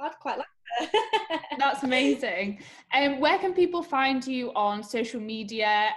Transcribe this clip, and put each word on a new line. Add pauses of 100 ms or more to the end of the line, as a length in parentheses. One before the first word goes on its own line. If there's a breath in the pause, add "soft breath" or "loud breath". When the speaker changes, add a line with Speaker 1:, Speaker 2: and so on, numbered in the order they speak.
Speaker 1:
I'd,
I'd
quite
like
that." (100)
<laughs>
Speaker 2:
That's
amazing. (340 loud breath)
Um,
where
can
people
find
you
on
social
media?